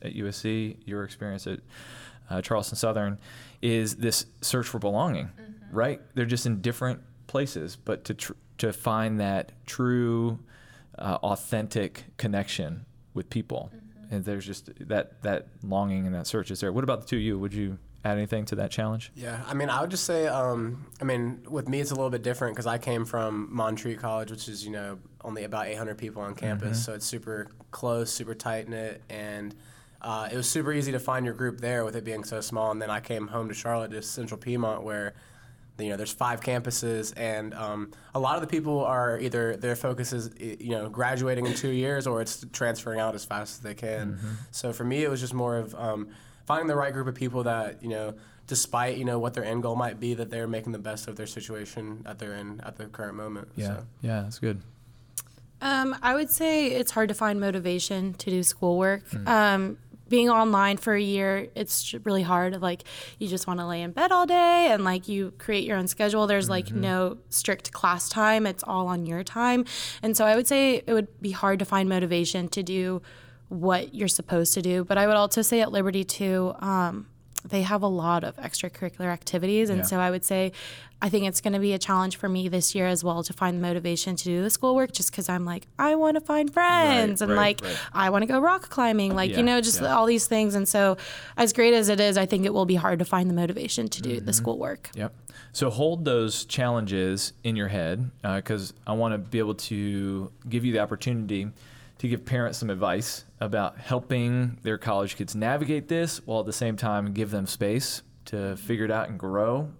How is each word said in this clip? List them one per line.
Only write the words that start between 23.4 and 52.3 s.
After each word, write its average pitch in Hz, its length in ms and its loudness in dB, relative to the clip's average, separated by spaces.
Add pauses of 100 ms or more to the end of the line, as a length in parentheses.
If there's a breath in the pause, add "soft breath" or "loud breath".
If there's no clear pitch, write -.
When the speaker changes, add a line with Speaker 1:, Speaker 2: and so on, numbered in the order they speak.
Speaker 3:
Montreat 110 480 -2
College, 110 320 -4
which 110 180 -12
is, 104 160 -12
you 107 60 -10
know, 101 280 -10 (240)
only 110 200 -8
about 107 240 -4
eight 107 100 -6
hundred 107 200 -6
people 107 240 -10
on 101 140 -8
campus. 107 440 -4
Speaker 1:
Mm-hmm. 117 60 0
Speaker 3:
So 110 80 -8
it's 104 120 -8
super 107 420 -8 (240)
close, 117 400 -2
super 113 240 -6
tight-knit, 110 760 -6
and, 104 460 -10 (460 soft breath)
uh, 110 300 -6
it 123 40 -6
was 123 140 -2
super 151 240 0
easy 139 180 -2
to 127 80 -2
find 127 260 -2
your 113 100 -4
group 120 260 -4
there 120 240 -2
with 107 100 -6
it 107 80 -6
being 110 200 -6
so 107 180 -8
small. 110 300 -2
And 107 100 -4
then 107 80 -4
I 107 100 -2
came 110 280 -6
home 113 220 -4
to 101 40 -8
Charlotte, 113 380 -4
to 107 100 -10
Central 113 380 -8
Piedmont, 120 440 -2
where, 104 300 -6 (640 soft breath)
you 214 120 -4
know, 202 60 -2
there's - 160 -6
five 120 300 -2
campuses, 117 720 -2
and, 107 380 -4
um, 104 380 -8 (240 loud breath)
a 135 40 -2
lot 131 160 2
of 175 60 -2
the 156 60 -6
people 151 360 0
are 123 360 0
either, 117 380 -2
their 120 180 -2
focus 123 360 -4
is, 117 280 -6
y-, 110 200 -10
you 120 120 -6
know, 107 180 -4
graduating 123 560 0
in 120 80 0
two 135 160 -4
years 131 380 0
or 117 120 0
it's - 320 -6
transferring 113 480 -2
out 110 140 0
as 101 120 -8
fast 104 320 -8
as - 40 -18
they 104 140 -10
can. 107 380 -4
Speaker 1:
Mm-hmm. 101 140 -6 (220 loud breath)
Speaker 3:
So 120 240 -6
for 120 100 -8
me, 135 200 0
it 147 60 2
was 131 120 -2
just 123 140 -6
more 120 220 0
of, 110 180 -6
um, 107 340 -4 (380 loud breath)
finding 160 200 0
the 147 80 0
right 139 160 0
group 131 160 -4
of 127 80 -4
people 127 280 -2
that, 113 400 -2
you 117 60 -8
know, 107 260 -4 (320 loud breath)
despite, 123 500 0
you 127 80 -4
know, 120 140 0
what 120 160 -2
their 117 100 -4
end 113 180 -2
goal 117 120 -2
might 120 240 -2
be, 120 160 -2
that 113 160 -6
they're 113 160 -4
making 113 260 -4
the 104 60 -8
best 107 280 -8
of 104 80 -10
their 107 120 -10
situation 107 760 -10
at 107 140 -12
their 104 140 -10